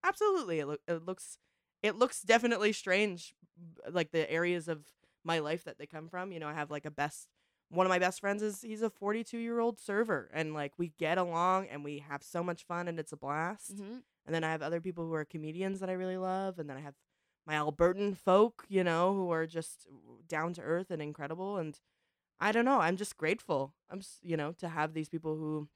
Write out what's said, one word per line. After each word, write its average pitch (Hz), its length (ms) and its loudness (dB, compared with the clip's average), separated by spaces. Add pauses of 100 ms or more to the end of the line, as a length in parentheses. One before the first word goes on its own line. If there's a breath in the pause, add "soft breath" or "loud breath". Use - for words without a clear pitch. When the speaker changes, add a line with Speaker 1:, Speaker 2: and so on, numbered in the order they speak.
Speaker 1:
Absolutely. 349 560 2
It 143 80 -2
loo-, 147 100 -4 (100)
it 165 180 -2
looks, - 320 -10 (440)
it 208 140 2
looks 247 260 2
definitely 220 520 6
strange, 190 600 0 (240)
b-, 170 240 -20 (100)
like, 165 200 0
the 160 200 2
areas 170 360 0
of 156 180 -6 (380)
my 165 160 0
life 156 240 -2
that - 140 -12
they 147 100 -12
come 160 220 -14
from. 180 220 -6
You 170 80 -8
know, 156 80 -6
I 151 60 -6
have, 151 180 -4
like, 147 140 -6
a 151 60 -6
best, 147 360 -4 (420)
one 180 180 4
of - 20 4
my 180 100 6
best 180 200 2
friends 202 240 -2
is, 208 180 -4
he's 220 200 -6
a 226 80 0
forty-two-year-old 233 880 -2
server, 202 540 0
and, 156 200 -2
like, 147 240 -4
we 175 120 -2 (100)
get 165 180 2
along 180 520 2
and 147 140 -10
we 147 160 -8
have 143 240 -10
so 175 200 -4
much 175 220 -4
fun 175 220 -4
and 170 120 -4
it's 156 140 -8
a 151 40 -14
blast. 165 600 -4
Speaker 2:
Mm-hmm. 202 200 -12 (280)
Speaker 1:
And 156 100 -2
then 165 80 0
I 160 80 0
have 156 100 -4
other 165 200 -2
people 170 240 -6
who 165 80 -4
are 151 120 -2
comedians 175 540 -6
that 185 100 -4
I 185 40 0
really 185 240 -2
love, 185 420 -2
and 147 100 -6
then 131 80 -8
I 139 40 -10
have 143 140 -12 (500)
my 156 100 -2
Albertan 175 600 4
folk, 202 520 6
you 190 140 4
know, 175 300 4
who 185 180 0
are 160 160 2
just 165 400 -8 (400)
down 165 260 -2
to 165 80 -10
earth 170 300 -2
and 156 100 -4
incredible. 156 560 -6
And 156 200 -6 (640)
I 202 120 2
don't 233 140 4
know, 262 160 6
I'm 175 160 4
just 202 200 -6
grateful, 156 560 0 (160)
I'm 180 100 -10
s-, - 220 -18
you 165 160 -2
know, 151 160 -2
to 175 160 -8
have 156 240 -2
these 156 160 -4
people 160 280 -4
who 156 380 -4